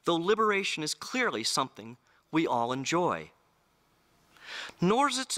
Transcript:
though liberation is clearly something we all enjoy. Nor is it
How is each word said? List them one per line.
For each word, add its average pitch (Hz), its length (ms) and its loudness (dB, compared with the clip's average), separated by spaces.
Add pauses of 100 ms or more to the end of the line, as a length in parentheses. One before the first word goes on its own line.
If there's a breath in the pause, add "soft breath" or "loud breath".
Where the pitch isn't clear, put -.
though 170 100 2
liberation 196 680 0
is 151 100 -4
clearly 185 500 -4
something 123 540 -4 (340 soft breath)
we 156 160 2
all 120 240 0
enjoy. 131 600 0 (1500 loud breath)
Nor 240 280 4
is 254 100 -2
it - 180 -4